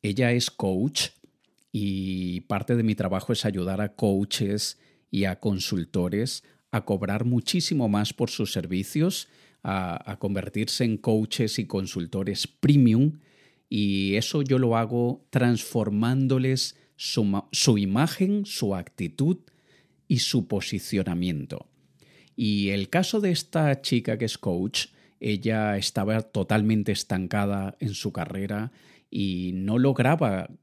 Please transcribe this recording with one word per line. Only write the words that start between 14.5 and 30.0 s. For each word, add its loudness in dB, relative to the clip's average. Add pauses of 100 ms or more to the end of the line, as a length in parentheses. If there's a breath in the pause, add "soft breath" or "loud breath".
lo 4
hago 0
transformándoles 2 (200 soft breath)
su -2
ma-, 0
su 4
imagen, 2
su -2
actitud -2 (680 soft breath)
y 4
su 0
posicionamiento. -2 (680 soft breath)
Y 0
el -2
caso 0
de 2
esta 0
chica 0
que -2
es -6
coach, -2 (320 soft breath)
ella 0
estaba 0
totalmente 2
estancada -2
en -4
su -6
carrera -6 (400 soft breath)
y -4
no -2
lograba 2 (140)